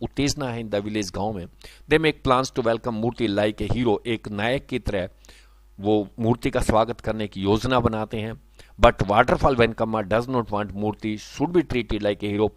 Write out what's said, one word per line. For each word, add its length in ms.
उत्तेजना 480
है 140
in 80
the 140
village, 300
गांव 180
में। 120
They 140
make 220
plans 320
to 80
welcome 380
Murthy 340
like 320
a 60
hero, 200
एक 240
नायक 360
की 120
तरह 300
वो 280
मूर्ति 300
का 100
स्वागत 420
करने 260
की 140
योजना 380
बनाते 380
हैं। 240
But 160
waterfall 580
Venkama 480
does 260
not 160
want 200
Murthy 520
should 360
be 100
treated 360
like 240
a 100
hero, 240